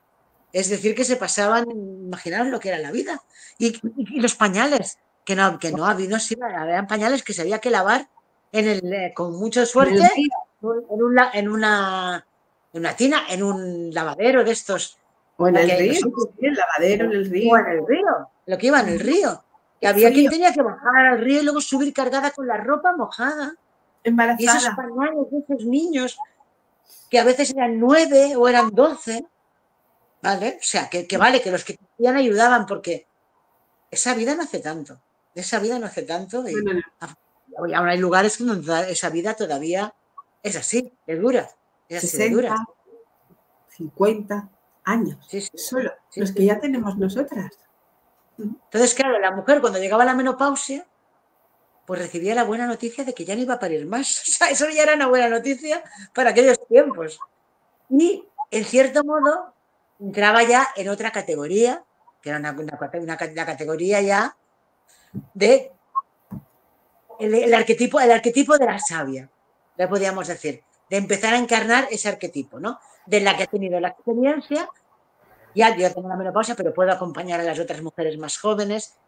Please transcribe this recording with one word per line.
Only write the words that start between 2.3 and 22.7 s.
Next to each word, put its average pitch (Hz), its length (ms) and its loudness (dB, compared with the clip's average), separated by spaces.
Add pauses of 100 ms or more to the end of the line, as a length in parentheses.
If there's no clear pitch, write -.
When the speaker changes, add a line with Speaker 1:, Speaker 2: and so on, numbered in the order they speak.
Speaker 1:
lo 269 120 -4
que 190 100 -8
era 175 100 -4
la 147 120 -8
vida. 285 300 -6 (360)
Y, 233 100 0
y, 226 500 -8
y - 20 -2
los 233 160 0
pañales, 214 600 0 (280)
que 196 100 -4
no, 185 240 2
que 165 120 -6
no 156 140 -4
había, 190 240 -2
no 220 100 -2
se 226 160 -6
iba, 240 140 -8
eran 175 380 -4
pañales 220 360 -2
que 208 100 -10
se 175 80 -8
había 208 180 -2
que 151 100 -4
lavar 220 380 2 (440)
en 214 160 0
el, 185 260 -2
eh, 180 220 -4
con 175 220 -6
mucha 226 240 -2
Speaker 2:
En - 40 6
el - 40 0
Speaker 1:
suerte, 202 460 4
Speaker 2:
río. 240 760 -4
Speaker 1:
en 214 120 0
un 240 120 2
la-, 254 180 4
en 208 160 -2
una, 196 760 -2 (480)
en 165 60 -10
una 165 160 -4
tina, 269 340 2
en 185 140 -4
un 180 500 -4
lavadero 170 500 2
de 214 80 0
estos. - 460 -6 (400)
Speaker 2:
O 175 100 2
en 180 80 4
el 170 140 6
Speaker 1:
Porque 180 140 2
Speaker 2:
río, 226 100 2
Speaker 1:
nosotros 240 360 -2 (100)
Speaker 2:
sí, 240 80 0
el 294 80 0
lavadero, 185 500 2
en 226 60 0
el 196 180 -2
río. 208 240 2
Speaker 1:
O 226 40 10
en 202 100 4
el 165 200 -2
río, 311 420 0 (180)
lo 185 100 -4
que 202 100 0
iba 277 140 6
en 196 80 0
el 170 80 -2
Speaker 2:
Ujú. 175 80 -4
Speaker 1:
río. 285 380 0 (360)
Que - 20 -
Speaker 2:
Qué 202 60 2
Speaker 1:
había 208 220 6
quien 269 80 4 (100)
Speaker 2:
frío. - 40 2
Speaker 1:
tenía 339 220 4
que 254 80 2
bajar 233 340 0 (180)
al 233 60 2
río 269 220 2
y - 20 0
luego 294 180 0
subir 285 320 -2
cargada 269 380 -2
con 277 160 -10
la 226 100 -2
ropa 294 400 0